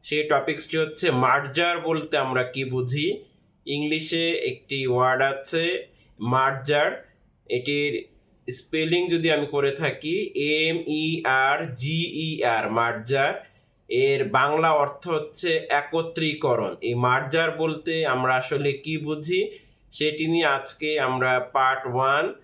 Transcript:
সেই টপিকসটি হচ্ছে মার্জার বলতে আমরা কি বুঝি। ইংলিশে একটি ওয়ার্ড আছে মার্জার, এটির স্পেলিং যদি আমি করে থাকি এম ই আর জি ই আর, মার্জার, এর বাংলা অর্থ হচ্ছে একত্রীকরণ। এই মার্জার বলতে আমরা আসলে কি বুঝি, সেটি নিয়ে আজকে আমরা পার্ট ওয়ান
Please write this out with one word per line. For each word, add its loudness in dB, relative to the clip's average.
সেই 0
টপিকসটি 0
হচ্ছে -2
মার্জার 2
বলতে -2
আমরা 0
কি -4
বুঝি। -2
ইংলিশে -2
একটি -8
ওয়ার্ড 2
আছে -2
মার্জার, 2
এটির 0
স্পেলিং 0
যদি 2
আমি 0
করে 2
থাকি -4
এম 2
ই -2
আর 4
জি -2
ই -4
আর, 0
মার্জার, 0
এর 2
বাংলা 4
অর্থ -4
হচ্ছে -4
একত্রীকরণ। -2
এই -2
মার্জার 2
বলতে -4
আমরা 2
আসলে -2
কি -4
বুঝি, -2
সেটি -2
নিয়ে 4
আজকে -6
আমরা 2
পার্ট 2
ওয়ান 2